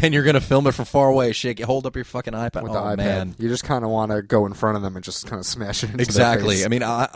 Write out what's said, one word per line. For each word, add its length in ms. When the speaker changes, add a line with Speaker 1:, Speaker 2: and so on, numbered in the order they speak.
Speaker 1:
And 100
you're 120
gonna 180
film 240
it 60
from 120
far 240
away. 240
Shake, 280
hold 260
up 100
your 80
fucking 300
iPad. 280
Speaker 2:
With 100
Speaker 1:
Oh, 20
Speaker 2:
the 60
iPad. 180
Speaker 1:
man. 400
Speaker 2:
You 100
just 160
kinda 240
wanna 320
go 240
in 80
front 240
of 60
them 140
and 80
just 220
kinda 160
smash 400
it 40
into 100
their 80
Speaker 1:
Exactly. 520
Speaker 2:
face. 100
Speaker 1:
I 20
mean, 140
I, 340